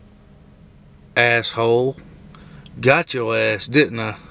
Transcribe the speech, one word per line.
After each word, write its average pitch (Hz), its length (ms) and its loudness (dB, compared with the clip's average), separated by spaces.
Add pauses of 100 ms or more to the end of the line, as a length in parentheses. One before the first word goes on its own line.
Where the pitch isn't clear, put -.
(1160)
asshole. 120 800 0 (800)
Got 139 340 2
your 113 240 -2
ass, 110 300 -2
didn't 117 320 2
I? 110 160 -8 (160)